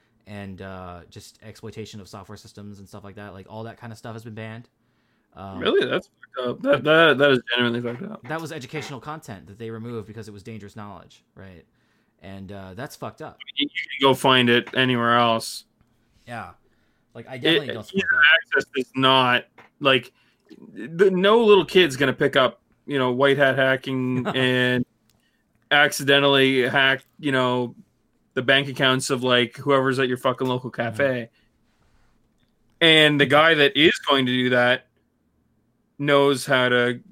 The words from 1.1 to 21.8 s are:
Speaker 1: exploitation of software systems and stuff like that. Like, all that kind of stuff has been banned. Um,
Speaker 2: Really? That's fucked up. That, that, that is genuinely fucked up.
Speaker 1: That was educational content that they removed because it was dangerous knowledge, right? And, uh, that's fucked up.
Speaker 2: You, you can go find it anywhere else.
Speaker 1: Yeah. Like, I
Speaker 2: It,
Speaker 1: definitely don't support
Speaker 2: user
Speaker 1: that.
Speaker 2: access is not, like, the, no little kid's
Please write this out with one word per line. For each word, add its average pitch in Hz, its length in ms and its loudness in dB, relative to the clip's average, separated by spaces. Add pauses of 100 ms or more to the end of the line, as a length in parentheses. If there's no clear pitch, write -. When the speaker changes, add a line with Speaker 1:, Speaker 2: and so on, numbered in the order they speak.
Speaker 1:
exploitation 107 580 -16
of 92 80 -20
software 101 300 -18
systems 104 420 -20
and 98 80 -20
stuff 98 160 -20
like 98 120 -20
that. 104 180 -16
Like, 95 160 -20
all 110 140 -14
that 113 140 -16
kind 117 140 -18
of 110 60 -18
stuff 117 160 -16
has 113 100 -16
been 113 120 -16
banned. 110 340 -14 (640)
Um, 92 260 -14
Speaker 2:
Really? 302 300 -2
That's 147 200 -6 (260)
fucked 127 120 -6
up. 135 140 -8
That, 226 220 0
that, 156 340 4
that 143 140 4
is 127 80 2 (100)
genuinely 120 320 0
fucked 120 220 -8
up. - 240 -14
Speaker 1:
That 156 120 -8
was 160 120 -10
educational 143 480 -12
content 113 480 -16
that 98 100 -20
they 113 140 -12
removed 113 360 -10
because 107 200 -16
it 110 40 -18
was 101 120 -20
dangerous 101 320 -18
knowledge, 98 480 -20 (120)
right? 92 300 -20 (560)
And, 95 300 -16
uh, 95 240 -16
that's 127 200 -14
fucked - 280 -16
up. - 160 -20 (160)
Speaker 2:
You, 143 100 -4
you 147 40 -6 (300)
can 135 100 4
go 131 40 4
find 127 360 2
it 120 260 0
anywhere 120 420 2
else. 117 480 -2 (600)
Speaker 1:
Yeah. 110 240 -14 (600)
Like, 117 140 -18
I 131 80 -14
Speaker 2:
It, 127 60 -14
Speaker 1:
definitely 151 320 -2
don't 107 120 -12
support 190 180 -6
Speaker 2:
user - 180 -2
Speaker 1:
that. 156 380 2
Speaker 2:
access - 160 -6
is 131 200 -6
not, 131 500 2 (340)
like, 131 320 0 (600)
the, 165 380 0
no 196 320 4
little 208 220 6
kid's 170 300 2